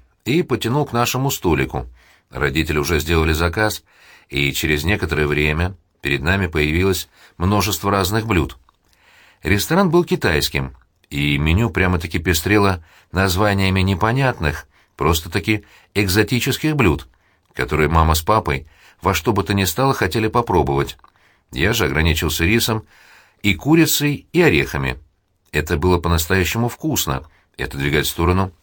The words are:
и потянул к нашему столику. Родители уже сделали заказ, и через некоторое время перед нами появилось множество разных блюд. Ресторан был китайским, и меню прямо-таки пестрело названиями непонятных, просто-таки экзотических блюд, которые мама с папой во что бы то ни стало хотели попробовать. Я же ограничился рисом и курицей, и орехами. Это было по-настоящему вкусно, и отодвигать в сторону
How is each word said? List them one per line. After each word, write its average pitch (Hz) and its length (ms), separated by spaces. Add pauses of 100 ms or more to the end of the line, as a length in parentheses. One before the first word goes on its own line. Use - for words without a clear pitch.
(240)
и 156 180
потянул 131 440
к - 60
нашему 127 380
столику. 67 560 (440)
Родители 73 480
уже 76 220
сделали 80 340
заказ, 87 480 (480)
и 69 220
через 76 320
некоторое 78 420
время 76 500 (240)
перед 69 220
нами 95 240
появилось 82 640 (260)
множество 98 540
разных 101 360
блюд. 85 300 (880)
Ресторан 160 480
был 170 140
китайским, 76 680 (360)
и 71 280
меню 85 320
прямо-таки 90 480
пестрело 92 640 (300)
названиями 95 680
непонятных, 98 880 (300)
просто-таки 87 680 (300)
экзотических 113 800
блюд, 98 320 (460)
которые 73 340
мама 80 260
с 80 80
папой 107 440 (340)
во 95 140
что 117 180
бы 101 120
то 104 100
ни 98 100
стало 131 300
хотели 110 320
попробовать. 76 720 (540)
Я 87 200
же 101 140
ограничился 80 580
рисом 110 400 (580)
и 101 120
курицей, 151 800
и 175 100
орехами. 67 560 (540)
Это 76 260
было 87 200
по-настоящему 87 680
вкусно, - 560 (320)
и - 60
отодвигать 71 440
в - 40
сторону 92 420 (100)